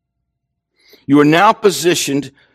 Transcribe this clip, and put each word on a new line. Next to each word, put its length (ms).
You 140
are 60
now 280
positioned 800